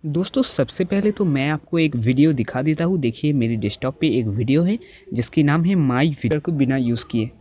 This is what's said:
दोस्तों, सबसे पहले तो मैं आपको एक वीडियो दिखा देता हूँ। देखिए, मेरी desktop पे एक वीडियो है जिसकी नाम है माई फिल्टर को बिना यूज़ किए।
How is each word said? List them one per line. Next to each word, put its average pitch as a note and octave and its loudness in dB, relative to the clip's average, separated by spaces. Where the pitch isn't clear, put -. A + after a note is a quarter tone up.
दोस्तों, E3+ -2
सबसे - -4
पहले G3+ 0
तो G#3 -2
मैं C#3 0
आपको D#3 -4
एक D3+ 0
वीडियो B2+ 4
दिखा B2 -2
देता D#3 0
हूँ। F#3 0
देखिए, C3+ -2
मेरी A#2 0
desktop G#2+ -4
पे D#3 0
एक A#2 0
वीडियो B2 2
है G3 0
जिसकी B2 0
नाम D3+ 2
है F#3+ 2
माई C#3 2
फिल्टर C#3+ 0
को E3+ -4
बिना C3+ 0
यूज़ A#2+ 0
किए। A2+ -2